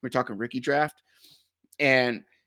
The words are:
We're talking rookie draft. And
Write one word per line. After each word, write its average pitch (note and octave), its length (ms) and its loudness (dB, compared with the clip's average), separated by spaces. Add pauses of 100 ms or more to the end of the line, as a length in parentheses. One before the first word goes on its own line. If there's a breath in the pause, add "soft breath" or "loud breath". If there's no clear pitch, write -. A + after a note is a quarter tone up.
We're C3 60 -6
talking A#2+ 300 -4
rookie A#2+ 220 -6
draft. D3 420 -2 (760 soft breath)
And B2+ 460 2 (220)